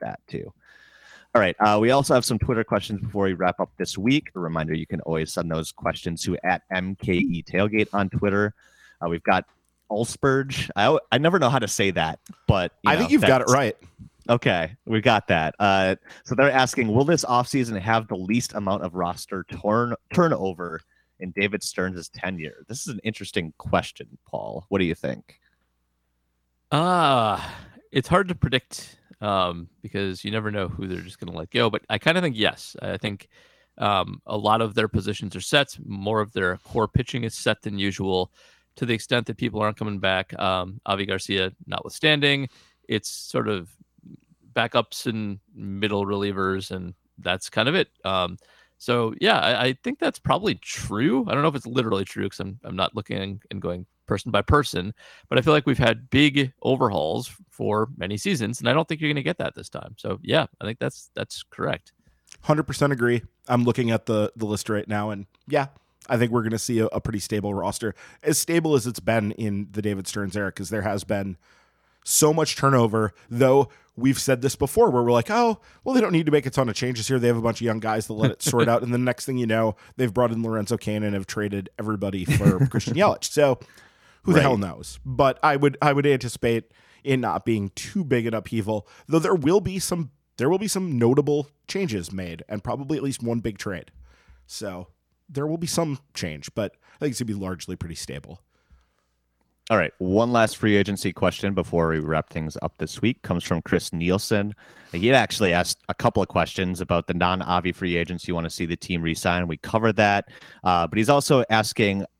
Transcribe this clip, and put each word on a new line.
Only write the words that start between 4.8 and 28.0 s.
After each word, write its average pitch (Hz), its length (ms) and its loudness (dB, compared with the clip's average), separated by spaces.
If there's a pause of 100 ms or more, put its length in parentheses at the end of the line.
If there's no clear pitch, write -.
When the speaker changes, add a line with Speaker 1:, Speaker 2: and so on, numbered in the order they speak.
Speaker 1:
can 85 140 -6
always 80 320 -4
send 85 180 -4
those 80 200 -4
questions 82 520 -6
to 90 220 -2
at 90 160 0 (100)
M 92 240 -4
K - 180 -2
E 87 300 0
Tailgate 104 500 0
on 98 160 0
Twitter. 101 440 0 (500)
Uh, 85 60 -4
we've 85 140 -4
got 92 220 2 (460)
Ulsberg. 135 840 0
I, 127 200 4 (140)
I 120 60 4
never 170 200 4
know 135 120 4
how 131 100 2
to 107 80 -2
say 98 240 0
that, 80 280 -2 (280)
but, 92 240 2 (120)
you 135 60 4
Speaker 2:
I 147 40 6
Speaker 1:
know, 165 60 2
Speaker 2:
think 247 120 0
you've 277 100 6
got 123 200 6
it - 60 0
Speaker 1:
that's 123 60 6
Speaker 2:
right. 127 220 4 (540)
Speaker 1:
Okay, 95 460 2 (100)
we 110 160 0
got 110 260 4
that. 80 320 2
Uh, 98 360 4 (280)
so - 120 -8
they're 135 160 6
asking, 127 360 2
"Will 123 180 4
this 160 200 2
offseason 120 540 0
have 110 280 0
the 104 80 -4
least 101 380 -2
amount 101 300 -2
of 87 120 -8
roster 90 540 -6
torn-, 110 460 0 (180)
turnover 92 680 0 (380)
in 92 120 -10
David 101 300 -2
Stearns' 92 480 -6
tenure?" 82 580 -10
This 110 140 -10
is 139 120 -10
an 101 100 -10
interesting 95 560 -6
question, - 680 -4
Paul. 55 440 -10
What 98 100 0
do 92 60 2
you 80 100 0
think? - 440 -10 (1300)
Speaker 3:
Uh, 143 680 4 (520)
it's 135 160 0